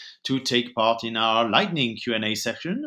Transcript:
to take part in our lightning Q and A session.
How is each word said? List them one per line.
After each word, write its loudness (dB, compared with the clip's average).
to 0
take 0
part 2
in -4
our 4
lightning 0
Q -4
and 0
A 0
session. -4